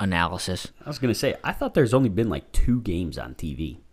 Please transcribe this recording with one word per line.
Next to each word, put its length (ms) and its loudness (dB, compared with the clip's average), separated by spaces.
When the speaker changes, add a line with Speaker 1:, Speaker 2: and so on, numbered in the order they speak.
Speaker 1:
analysis. 680 0
Speaker 2:
I 40 -12
was 100 -8
gonna 160 2
say, 300 -2
I 80 -2
thought 220 -4
there's 200 4
only 140 6
been, 200 0
like, 240 -6
two 280 4
games 360 -4
on 200 -10
T 180 -6
V. 240 -8